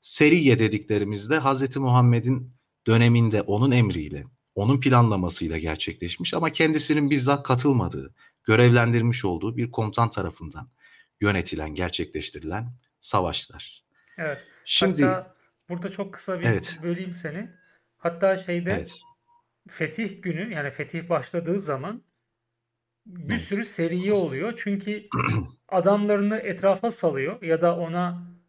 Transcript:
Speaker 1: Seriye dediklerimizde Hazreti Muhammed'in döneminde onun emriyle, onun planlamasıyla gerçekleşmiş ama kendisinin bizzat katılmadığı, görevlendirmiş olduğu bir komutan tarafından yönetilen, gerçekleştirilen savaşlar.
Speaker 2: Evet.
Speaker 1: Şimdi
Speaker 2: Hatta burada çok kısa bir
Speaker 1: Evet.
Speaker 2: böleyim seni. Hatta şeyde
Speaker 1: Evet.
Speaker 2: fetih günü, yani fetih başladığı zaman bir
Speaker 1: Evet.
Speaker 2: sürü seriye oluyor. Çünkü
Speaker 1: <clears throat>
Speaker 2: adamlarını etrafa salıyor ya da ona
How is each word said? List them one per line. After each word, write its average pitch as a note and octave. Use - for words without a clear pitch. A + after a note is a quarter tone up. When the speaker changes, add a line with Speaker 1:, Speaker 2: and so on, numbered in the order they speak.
Speaker 1:
Seriye D3
dediklerimizde G#2
Hazreti C3+
Muhammed'in B2
döneminde A2+
onun A2+
emriyle, E2
onun A#2+
planlamasıyla G2+
gerçekleşmiş E2
ama E3
kendisinin D3+
bizzat C#3
katılmadığı, A#2
görevlendirmiş A#2+
olduğu F#2+
bir A#2+
komutan A2+
tarafından E2+
yönetilen, E2
gerçekleştirilen E2+
savaşlar. -
Speaker 2:
Evet. D3+
Speaker 1:
Şimdi D3+
Speaker 2:
Hatta F#3
burada F3
çok G3
kısa F#3
bir E3+
Speaker 1:
Evet. G#2
Speaker 2:
böleyim F3
seni. E3+
Hatta F#3
şeyde F3
Speaker 1:
Evet. -
Speaker 2:
fetih F3+
günü, F#3
yani C#3+
fetih E3
başladığı E3+
zaman D3+
bir F3
Speaker 1:
Evet. A#3
Speaker 2:
sürü G#3
seriye F3+
oluyor. F3
Çünkü G#3
Speaker 1:
<clears throat> -
Speaker 2:
adamlarını G3+
etrafa G3
salıyor D3
ya E3
da F3
ona F3